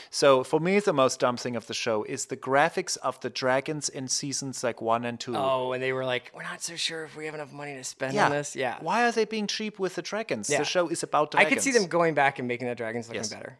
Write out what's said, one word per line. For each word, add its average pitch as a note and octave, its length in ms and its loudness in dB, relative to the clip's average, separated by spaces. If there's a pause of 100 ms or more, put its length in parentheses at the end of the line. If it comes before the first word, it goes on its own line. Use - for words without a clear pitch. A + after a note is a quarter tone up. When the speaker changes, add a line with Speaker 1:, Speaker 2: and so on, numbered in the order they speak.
(100)
Speaker 1:
So C3+ 320 8
for D#3 160 2
me, F#3 220 4
the G3+ 120 2
most C3 280 4
dumb B2 160 2
thing B2 180 -4
of A2 140 -8
the A#2 60 -6
show A2 280 0
is B2+ 240 -6
the C3+ 100 -6
graphics D3+ 600 2
of - 240 -4
the B2 100 -6
dragons C#3 580 0
in C3 200 -8
seasons, C3+ 560 -4
like, A2+ 180 -2
one A#2 220 2
and A#2+ 160 -6
two. A#2+ 160 -6
Speaker 2:
Oh, C3 360 0
and B2+ 80 -4
they C3 120 -2
were C3 120 -2
like, B2 300 -4
"We're E3 80 -14
not F3 200 -10
so E3+ 120 -8
sure D#3+ 300 -6
if C#3 100 -16
we D#3 120 -10
have D3+ 100 -8
enough C#3+ 160 -10
money C#3+ 220 -10
to B2+ 100 -12
spend C3+ 300 -4
Speaker 1:
Yeah. G#3 100 4
Speaker 2:
on C#3 80 4
this." C#3+ 240 -4
Yeah. B2+ 240 -2
Speaker 1:
Why F#3+ 260 0
are A#3 60 2
they A3+ 120 2
being G#3+ 220 -4
cheap G#3+ 320 -6
with F#3 160 -2
the E3+ 80 -6
dragons? D#3 480 -4
Speaker 2:
Yeah. C#3+ 80 4
Speaker 1:
The D3 60 2
show F3 240 0
is D#3+ 160 -4
about D3+ 320 0
Speaker 2:
I F#3 80 8
could G#3+ 180 2
see C4+ 80 0
Speaker 1:
dragons. A#3 140 4
Speaker 2:
them D#3+ 60 -6
going E3 240 4
back C#3 260 2
and B2 80 -2
making B2 180 -2
the A#2+ 80 -2
dragons A#2 320 -6
looking A#2 140 -6
Speaker 1:
Yes. A2 120 -4
Speaker 2:
better. - 280 -14